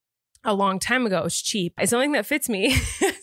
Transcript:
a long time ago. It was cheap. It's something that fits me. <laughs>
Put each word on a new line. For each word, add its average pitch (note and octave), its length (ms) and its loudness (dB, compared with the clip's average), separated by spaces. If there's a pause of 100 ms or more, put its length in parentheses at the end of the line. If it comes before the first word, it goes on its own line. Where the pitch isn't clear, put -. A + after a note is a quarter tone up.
(440)
a A3 100 0
long F#3+ 260 2
time B3 260 0
ago. F#3 140 0
It D#3 40 -2
was - 180 -4
cheap. F3 360 -2
It's F#3+ 140 0
something C4 220 2
that G#3 120 0
fits D4 240 -2
me. A3+ 320 2
<laughs> - 40 -6 (360)